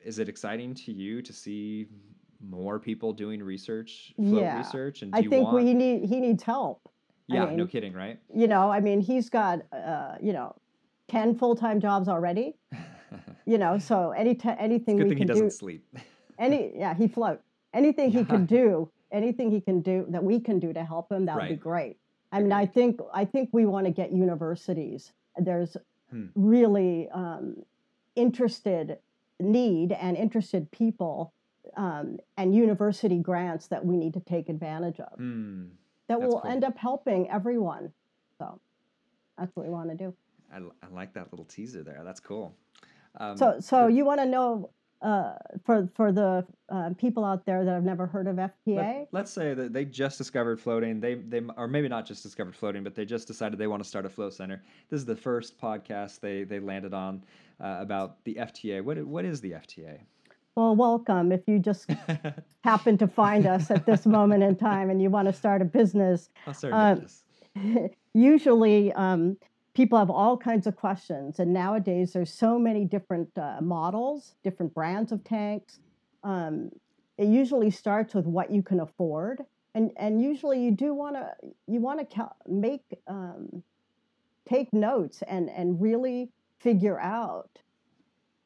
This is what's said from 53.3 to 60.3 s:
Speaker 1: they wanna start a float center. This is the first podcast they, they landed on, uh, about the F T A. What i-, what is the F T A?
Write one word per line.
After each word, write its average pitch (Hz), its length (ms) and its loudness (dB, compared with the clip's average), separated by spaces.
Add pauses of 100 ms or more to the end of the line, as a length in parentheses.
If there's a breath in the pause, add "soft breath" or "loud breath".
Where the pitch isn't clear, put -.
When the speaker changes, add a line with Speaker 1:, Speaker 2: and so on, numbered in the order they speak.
Speaker 1:
they 107 80 -4
wanna 104 160 -4
start 98 240 -10
a 95 40 -10
float 101 240 -10
center. 95 280 -12 (280 soft breath)
This 151 80 -4
is 135 80 -8
the 113 100 -4
first 120 420 -6
podcast 101 640 -10
they, 101 240 -6
they 101 160 -8
landed 98 340 -10
on, 95 300 -8 (340 soft breath)
uh, 95 220 -10
about 98 440 -8
the 117 140 -8
F 117 140 -10
T 104 220 -10
A. 95 80 -6
What 147 160 -6
i-, 156 40 -8
what 151 220 -8
is 160 160 -6
the 95 140 -10
F 76 120 -18
T - 180 -20
A? 76 160 -18 (540 soft breath)